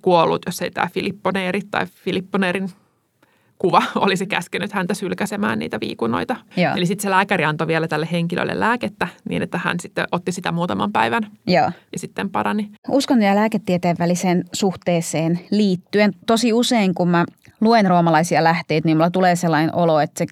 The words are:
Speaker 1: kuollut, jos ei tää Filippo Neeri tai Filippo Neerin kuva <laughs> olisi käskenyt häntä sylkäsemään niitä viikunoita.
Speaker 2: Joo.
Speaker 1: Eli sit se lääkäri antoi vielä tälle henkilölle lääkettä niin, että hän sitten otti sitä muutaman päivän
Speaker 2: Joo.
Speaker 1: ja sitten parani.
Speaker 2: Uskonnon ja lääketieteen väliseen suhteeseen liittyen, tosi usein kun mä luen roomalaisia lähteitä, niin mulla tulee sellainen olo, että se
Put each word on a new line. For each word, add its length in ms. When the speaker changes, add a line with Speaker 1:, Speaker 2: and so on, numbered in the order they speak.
Speaker 1:
kuollut, 440
jos 160
ei 80
tää 220
Filippo 380
Neeri 300
tai 160
Filippo 520
Neerin 320
kuva 240
<laughs> 120
olisi 200
käskenyt 460
häntä 220
sylkäsemään 640
niitä 220
viikunoita. 560
Speaker 2:
Joo. 200
Speaker 1:
Eli 100
sit 140
se 100
lääkäri 340
antoi 220
vielä 220
tälle 240
henkilölle 480
lääkettä 480
niin, 140
että 220
hän 160
sitten 320
otti 200
sitä 200
muutaman 400
päivän 300
Speaker 2:
Joo. 240
Speaker 1:
ja 60
sitten 320
parani. 400
Speaker 2:
Uskonnon 380
ja 80
lääketieteen 640
väliseen 540
suhteeseen 880
liittyen, 640
tosi 260
usein 420
kun 140
mä 160
luen 260
roomalaisia 580
lähteitä, 440
niin 80
mulla 140
tulee 260
sellainen 380
olo, 260
että 180
se 140